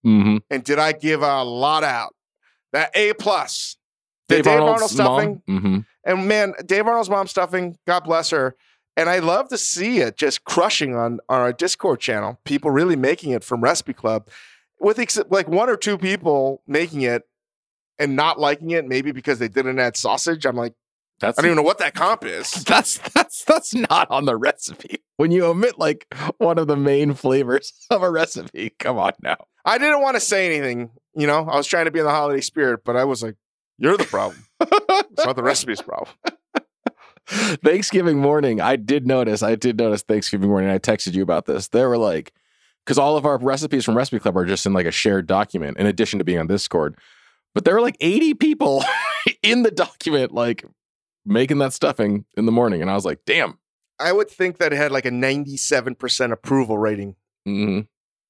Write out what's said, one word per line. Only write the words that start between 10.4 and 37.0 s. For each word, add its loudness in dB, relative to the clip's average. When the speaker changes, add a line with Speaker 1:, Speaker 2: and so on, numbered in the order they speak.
Speaker 2:
crushing 0
on, -2
on 2
our 0
Discord -2
channel. -4
People 0
really 4
making 0
it -2
from -4
Recipe 0
Club. -4
With 2
ex-, -2
like, 2
one 2
or 0
two -2
people 0
making -2
it 0
and 0
not 2
liking -2
it, -2
maybe -2
because -2
they -2
didn't -2
add 0
sausage. -2
I'm 0
like, -4
Speaker 1:
That's -2
Speaker 2:
I 0
don't 4
even 2
know 2
what 2
that -2
comp 0
is. -6
Speaker 1:
<laughs> -8
That's, 2
that's, -2
that's 2
not 2
on 0
the 2
recipe. -6
When 2
you 4
omit, 0
like, -2
one 2
of 0
the 2
main 2
flavors 0
<laughs> -20
of 2
a 2
recipe, -6
come -4
on 0
now. -4
Speaker 2:
I 2
didn't 2
wanna 0
say 0
anything, -6
you 0
know? 0
I -2
was -2
trying 0
to -2
be -2
in 0
the 2
holiday 0
spirit, -2
but -2
I 2
was -2
like, -10
"You're 2
the -2
problem. -6
Speaker 1:
<laughs> 0
Speaker 2:
It's 0
not -2
the -4
recipe's -2
problem." -10